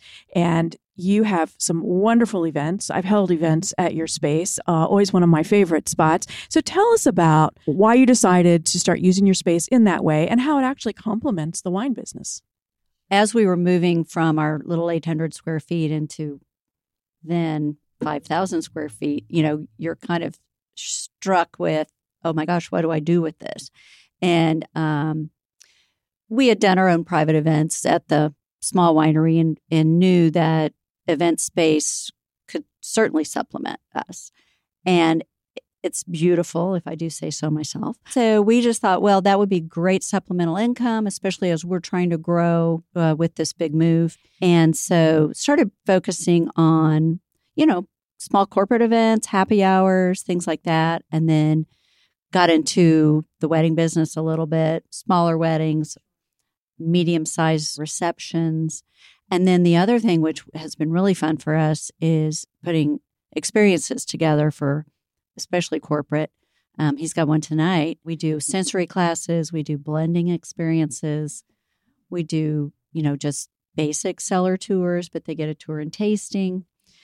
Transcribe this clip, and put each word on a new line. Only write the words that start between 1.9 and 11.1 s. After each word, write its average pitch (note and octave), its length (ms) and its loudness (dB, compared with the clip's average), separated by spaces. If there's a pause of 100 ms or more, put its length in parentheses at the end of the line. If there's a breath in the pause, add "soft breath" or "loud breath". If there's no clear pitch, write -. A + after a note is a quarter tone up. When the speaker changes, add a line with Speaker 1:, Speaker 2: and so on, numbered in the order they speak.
Speaker 1:
events. D#3 440 -4
I've F3+ 140 -4
held G3 260 2
events D#3+ 460 0
at F3 180 -2
your D#3+ 120 -4
space, D#3 600 -2
uh, D#3+ 200 2
always G3+ 260 2
one F3+ 100 4
of E3+ 60 6
my D#3+ 140 6
favorite F3+ 460 2
spots. D#3+ 380 2 (220 loud breath)
So D#4+ 120 0
tell F#4+ 320 2
us A4+ 140 2
about D#3+ 600 4
why G3+ 280 4
you B3+ 120 6
decided F3+ 600 4
to F3+ 140 -2
start - 200 0
using F#3+ 260 4
your F#3+ 80 4
space E3+ 340 -2
in A#3+ 160 4
that F3 200 2
way D#3 220 2
and A#3+ 140 0
how C#4+ 180 0
it C4+ 40 0
actually B3+ 320 -4
complements G#3+ 640 -4